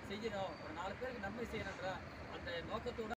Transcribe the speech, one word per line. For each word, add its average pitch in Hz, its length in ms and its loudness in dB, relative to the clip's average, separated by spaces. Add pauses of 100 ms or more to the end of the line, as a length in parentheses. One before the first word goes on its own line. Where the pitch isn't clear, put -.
செய்யணும், 202 560 2
ஒரு - 160 -4
நாலு 185 180 2
பேருக்கு 240 260 0
நன்மை 208 260 0
செய்யணுன்ற 196 420 0 (440)
அந்த 170 200 -2 (100)
நோக்கத்தோட 220 560 0